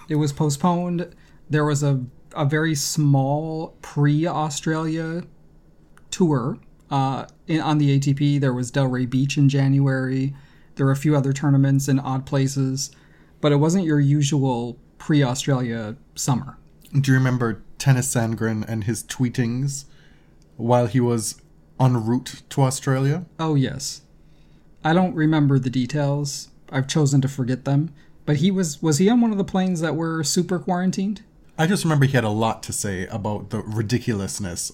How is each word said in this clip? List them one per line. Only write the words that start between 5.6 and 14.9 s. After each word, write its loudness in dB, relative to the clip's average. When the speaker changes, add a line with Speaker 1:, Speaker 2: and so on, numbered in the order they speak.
Speaker 1:
tour, 0
uh, -2
in, 0
on 0
the 4
A 4
T 2
P. 2
There 0
was -4
Delray 0
Beach 0
in 6
January. 0
There 0
were 4
a 0
few 2
other 2
tournaments 2
in 4
odd -6
places, -2
but 2
it 4
wasn't 2
your 2
usual 2